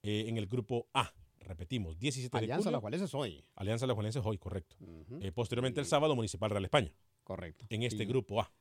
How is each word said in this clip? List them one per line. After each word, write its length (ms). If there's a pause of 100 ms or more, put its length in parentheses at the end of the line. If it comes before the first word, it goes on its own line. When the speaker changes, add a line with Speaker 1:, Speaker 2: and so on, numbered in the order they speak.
Speaker 1:
eh, 260
en 80
el 120
grupo 460
A. 200 (260)
Repetimos, 580
diecisiete 400
de 60
Speaker 2:
Alianza 200
Speaker 1:
julio. 140
Speaker 2:
Alajuelense 280
es 80
hoy. 320 (100)
Speaker 1:
Alianza 300
Alajuelense 340
es 60
hoy, 120
correcto. 420
Speaker 2:
Ujú. 420
Speaker 1:
Eh, 100
posteriormente, 480
el 60
Speaker 2:
Y 40
Speaker 1:
sábado, 260
Municipal 340
Real 160
España. 280 (300)
Speaker 2:
Correcto. 460
Speaker 1:
En 140
este 200
Speaker 2:
Y, 40
Speaker 1:
grupo 340
A. 200